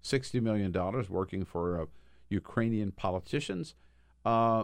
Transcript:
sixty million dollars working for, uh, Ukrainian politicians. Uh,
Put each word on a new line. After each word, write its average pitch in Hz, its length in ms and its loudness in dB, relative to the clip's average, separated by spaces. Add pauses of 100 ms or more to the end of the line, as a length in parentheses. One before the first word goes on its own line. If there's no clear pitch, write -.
sixty 131 380 0
million 107 320 2
dollars 95 400 0
working 95 340 -2
for, 87 340 -2
uh, 80 60 -2 (440)
Ukrainian 107 600 0
politicians. 92 840 -4 (500)
Uh, 113 380 4